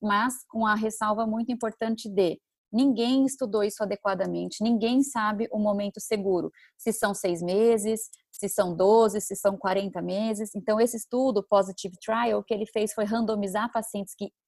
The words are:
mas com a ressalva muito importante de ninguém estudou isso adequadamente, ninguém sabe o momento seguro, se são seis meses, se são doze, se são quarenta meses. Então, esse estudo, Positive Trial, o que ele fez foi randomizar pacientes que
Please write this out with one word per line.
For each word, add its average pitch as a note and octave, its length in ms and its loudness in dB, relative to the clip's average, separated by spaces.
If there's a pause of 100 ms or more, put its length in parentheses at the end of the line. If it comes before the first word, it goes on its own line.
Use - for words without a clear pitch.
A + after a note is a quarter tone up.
mas G#3+ 460 0
com A3 180 -2
a G#3+ 100 2
ressalva A3 520 -2
muito A3+ 240 -2
importante A3+ 560 -4
de F3+ 320 2 (320)
ninguém B3+ 540 4
estudou G#3+ 380 -2
isso G#3+ 200 -2
adequadamente, F#3 800 -2
ninguém A#3 400 4
sabe G#3+ 480 -2
o G#3+ 80 -2
momento G3+ 400 -2
seguro, F#3+ 500 0 (280)
se A3 160 -2
são G3+ 200 0
seis F3 300 -2
meses, G#3+ 680 2 (220)
se - 180 -8
são F#3 260 0
doze, G#3 440 6
se G3 160 -6
são G3 220 0
quarenta F#3+ 440 -2
meses. G#3 540 -4
Então, G#3+ 240 0
esse A#3 160 2
estudo, B3 520 0
Positive F#3+ 500 0
Trial, A3 420 0
o G3+ 40 -6
que - 100 -4
ele G#3+ 120 -2
fez G#3+ 280 -2
foi G#3+ 100 -2
randomizar G#3 680 -2
pacientes G#3 460 -6
que G3+ 140 -8 (160)